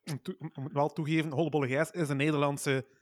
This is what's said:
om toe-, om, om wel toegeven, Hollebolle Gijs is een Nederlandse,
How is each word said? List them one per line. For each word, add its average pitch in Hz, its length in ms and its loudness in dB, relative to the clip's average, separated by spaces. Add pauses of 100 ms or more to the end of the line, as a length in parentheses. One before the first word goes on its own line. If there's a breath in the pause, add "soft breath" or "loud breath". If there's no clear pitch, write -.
om 139 180 -8
toe-, 185 180 -8
om, 135 140 -8
om 135 200 -8
wel 143 160 2
toegeven, 160 420 0
Hollebolle 143 360 2
Gijs 139 240 0
is 165 180 -2
een 139 80 0
Nederlandse, 143 680 2 (140 soft breath)